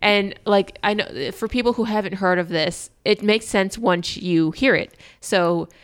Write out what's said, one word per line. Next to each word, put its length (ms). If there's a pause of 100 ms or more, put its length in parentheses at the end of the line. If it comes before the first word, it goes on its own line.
And, 440
like, 380
I 120
know 380
for 140
people 280
who 100
haven't 300
heard 260
of 80
this, 420 (140)
it 180
makes 240
sense 320
once 380
you 340
hear 240
it. 220 (240)
So, 480 (160)